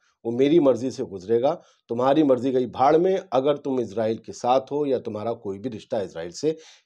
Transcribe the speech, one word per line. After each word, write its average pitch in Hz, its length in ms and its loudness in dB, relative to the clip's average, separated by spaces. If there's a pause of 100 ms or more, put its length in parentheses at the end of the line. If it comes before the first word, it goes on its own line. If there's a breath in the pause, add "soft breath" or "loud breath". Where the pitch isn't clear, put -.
(240)
वो 117 80 -4
मेरी 143 280 4
मर्जी 127 300 2
से 117 140 -8
गुजरेगा, 101 460 0 (400 soft breath)
तुम्हारी 131 320 2
मर्जी 131 280 2
गई 127 160 0
भाड़ 127 300 2
में। 190 220 2 (140)
अगर 139 240 2
तुम 139 240 -4
इसराइल 110 380 -2
के 98 140 -16
साथ 131 380 0
हो 147 160 -4
या 127 120 0
तुम्हारा 107 360 -6
कोई 101 240 -10
भी 110 100 -8
रिश्ता 110 320 -8
इसराइल 85 320 -10
से 156 240 -2 (300 loud breath)